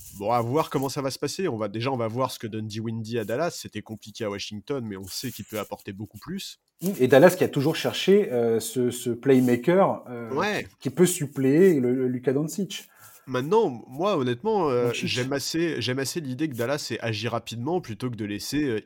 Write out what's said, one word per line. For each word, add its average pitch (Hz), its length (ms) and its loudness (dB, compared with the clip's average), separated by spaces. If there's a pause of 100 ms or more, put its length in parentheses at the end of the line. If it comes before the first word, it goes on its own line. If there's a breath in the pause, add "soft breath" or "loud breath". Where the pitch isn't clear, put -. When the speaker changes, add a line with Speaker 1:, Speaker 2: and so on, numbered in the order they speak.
(200)
Speaker 1:
Bon, 101 120 -2
à 120 100 4
voir 131 280 0
comment 139 200 -2
ça 147 120 -6
va 135 80 -2
se 127 80 -6
passer. 160 300 -4
On 123 100 -4
va, 107 120 -4
déjà, 113 220 -4
on 135 60 -2
va 117 100 0
voir 120 240 -2
ce - 60 -12
que - 80 -10
donne 110 220 -6
Dinwiddie 113 500 -6
à 110 80 -2
Dallas. 131 240 -2
C'était 107 320 -10
compliqué 110 440 -10
à 104 40 -2
Washington, 104 560 -6
mais 104 100 -8
on 95 120 -10
sait 120 240 -8
qu'il 110 140 -10
peut 110 120 -8
apporter 101 340 -8
beaucoup 104 280 -12
plus. - 400 -10 (400)
Speaker 2:
Et 123 80 4
Dallas 165 280 10
qui - 80 0
a 113 60 2
toujours 147 260 0
cherché, 185 560 2
euh, 117 280 2
ce, 123 320 0
ce 120 180 -6
playmaker, 127 1000 4
euh, 120 280 -12
Speaker 1:
Ouais. 170 300 -2
Speaker 2:
qui, - 160 -20
qui - 100 -6
peut 175 160 6
suppléer 147 720 4
le, 123 160 2
le 131 120 2
Luka 123 240 0
Doncic. 156 560 -4 (420 soft breath)
Speaker 1:
Maintenant, 139 600 0
moi, 175 280 -2
honnêtement, 151 520 0
euh, 123 180 2
Speaker 2:
Doncic. 120 180 -2
Speaker 1:
j'aime 131 280 -2
assez, 143 480 -2
j'aime 127 180 -2
assez 135 220 -4
l'idée 135 260 -4
que 135 80 -8
Dallas 127 360 -2
ait 117 100 -4
agi 113 260 -4
rapidement 120 540 -4
plutôt 120 280 -8
que 120 60 -8
de 107 80 -6
laisser, 104 400 -4
euh, 113 220 -2